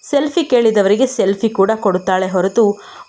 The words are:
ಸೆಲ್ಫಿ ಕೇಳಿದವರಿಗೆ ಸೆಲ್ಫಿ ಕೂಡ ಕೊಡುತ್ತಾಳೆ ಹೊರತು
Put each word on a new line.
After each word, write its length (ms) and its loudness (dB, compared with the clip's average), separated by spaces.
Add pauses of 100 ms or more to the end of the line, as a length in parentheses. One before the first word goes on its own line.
ಸೆಲ್ಫಿ 340 -2
ಕೇಳಿದವರಿಗೆ 640 2
ಸೆಲ್ಫಿ 420 -2
ಕೂಡ 260 0
ಕೊಡುತ್ತಾಳೆ 520 -2
ಹೊರತು 500 0 (320)